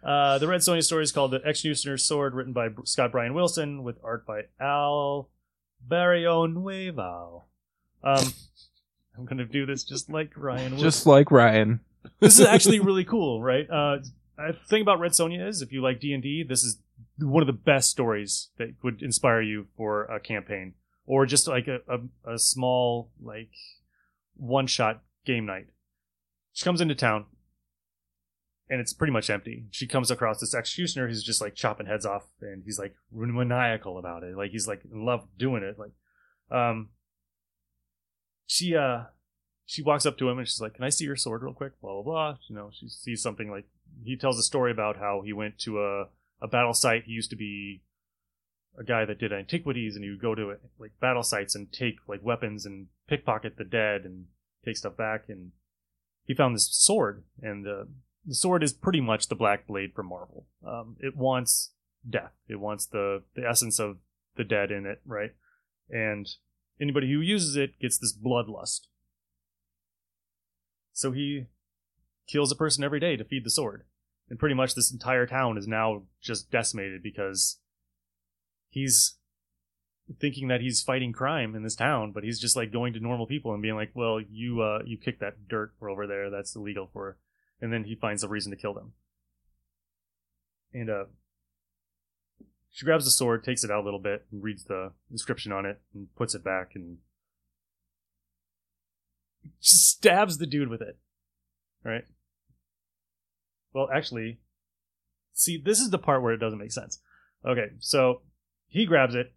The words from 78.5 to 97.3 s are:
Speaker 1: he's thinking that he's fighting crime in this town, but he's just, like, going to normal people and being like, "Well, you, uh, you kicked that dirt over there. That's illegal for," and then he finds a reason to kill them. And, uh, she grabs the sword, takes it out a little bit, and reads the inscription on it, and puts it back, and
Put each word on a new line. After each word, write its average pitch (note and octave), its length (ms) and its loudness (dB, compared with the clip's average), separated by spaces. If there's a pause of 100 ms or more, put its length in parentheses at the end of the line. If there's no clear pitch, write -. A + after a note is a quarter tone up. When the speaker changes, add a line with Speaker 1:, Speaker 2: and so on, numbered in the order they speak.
Speaker 1:
he's - 460 2 (1040)
thinking C3+ 280 -4
that B2 120 0
he's A#2+ 220 -2
fighting B2+ 320 -2
crime B2+ 420 -4
in G#2+ 60 -10
this A2 140 -8
town, A#2 360 0
but G2+ 120 -10
he's A2 160 -6
just, A2 160 0
like, A#2 160 -4
going A#2+ 220 -2
to A2+ 60 -10
normal A#2 280 -4
people C3+ 260 -6
and G#2 80 -6
being A2 140 -2
like, G#2+ 180 -6
"Well, A2+ 260 -2
you, A2+ 420 -6
uh, G#2+ 220 0
you A2+ 140 -10
kicked - 220 -6
that G2+ 280 -10
dirt G#2+ 340 -6
over G2+ 260 -8
there. G2+ 240 -6
That's G2+ 240 -10
illegal G2+ 360 -10
for," G2 260 -12 (440)
and A2+ 100 -6
then A2+ 120 -4
he G#2+ 100 -10
finds G#2 300 -4
a G#2 40 -6
reason G2+ 220 -6
to G2 80 -12
kill G2+ 160 -8
them. G#2+ 200 -16 (1800)
And, A#2+ 160 -6
uh, G2+ 160 -4 (1700)
she - 140 -12
grabs D#3+ 200 2
the B2+ 60 4
sword, A#2 320 2
takes B2+ 200 -4
it A2 60 -6
out G#2 120 0
a G2 40 -4
little G2+ 140 -6
bit, G2+ 320 -4
and G2+ 100 -12
reads G2 220 -8
the F#2 300 -8 (180)
inscription A2+ 400 -6
on G2 160 -4
it, G2+ 120 -8 (140)
and G2 220 -16
puts A2+ 180 -4
it F#2+ 100 -10
back, F#2+ 300 -4
and F2 240 -16 (2750)